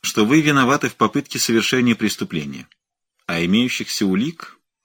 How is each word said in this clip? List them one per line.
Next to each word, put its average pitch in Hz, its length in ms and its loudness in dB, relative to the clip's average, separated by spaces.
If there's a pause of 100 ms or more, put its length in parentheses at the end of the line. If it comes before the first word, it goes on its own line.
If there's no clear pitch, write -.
что - 240 0
вы 147 160 4
виноваты 143 480 2
в - 60 -10
попытке 127 440 -2
совершения 120 560 2
преступления, 80 720 -6 (580)
а 85 180 -4
имеющихся 110 640 0
улик 104 520 -2 (280)